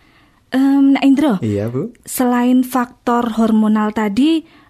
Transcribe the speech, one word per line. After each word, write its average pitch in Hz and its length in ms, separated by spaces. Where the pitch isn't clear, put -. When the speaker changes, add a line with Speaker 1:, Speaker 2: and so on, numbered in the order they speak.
Speaker 1:
Em, 277 440
Nak - 100
Indro, 277 360
Speaker 2:
Iya, 107 300
Bu. 143 240
Speaker 1:
selain 247 580
faktor 240 720
hormonal 214 600
tadi, 240 540